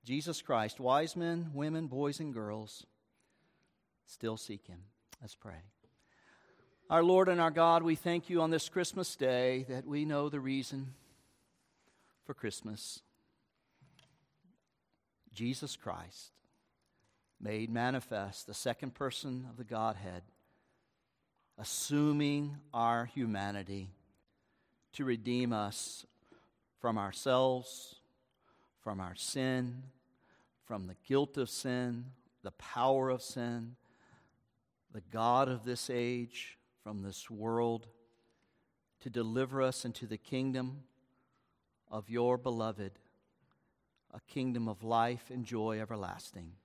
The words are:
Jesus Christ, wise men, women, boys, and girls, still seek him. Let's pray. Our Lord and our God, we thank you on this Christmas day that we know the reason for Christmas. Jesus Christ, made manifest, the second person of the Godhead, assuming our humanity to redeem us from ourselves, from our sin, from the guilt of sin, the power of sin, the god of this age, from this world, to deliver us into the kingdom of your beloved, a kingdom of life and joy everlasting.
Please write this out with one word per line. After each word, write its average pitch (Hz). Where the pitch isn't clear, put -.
Jesus 147
Christ, 110
wise 143
men, 170
women, 156
boys, 143
and 147
girls, 107
still 113
seek -
him. 90
Let's 107
pray. 87
Our 165
Lord 185
and 175
our 165
God, 165
we 160
thank 170
you 170
on 160
this 160
Christmas -
day 127
that 127
we 147
know 147
the 143
reason 135
for 143
Christmas. -
Jesus 123
Christ, 87
made 107
manifest, 117
the 107
second 123
person 127
of 117
the 123
Godhead, 101
assuming 147
our 117
humanity 101
to 147
redeem 123
us 107
from 113
ourselves, 127
from 101
our 90
sin, 127
from 101
the 92
guilt 143
of 127
sin, 123
the 95
power 131
of 127
sin, 120
the 107
god 120
of 120
this 123
age, 120
from 107
this 98
world, 113
to -
deliver 123
us 131
into 117
the 107
kingdom 131
of 104
your 120
beloved, 113
a -
kingdom 120
of 104
life 117
and 127
joy 110
everlasting. 92